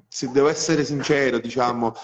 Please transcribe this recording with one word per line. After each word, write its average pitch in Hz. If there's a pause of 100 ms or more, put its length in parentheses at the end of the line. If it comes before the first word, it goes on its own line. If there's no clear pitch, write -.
se -
devo 139
essere 156
sincero, 139
diciamo, 120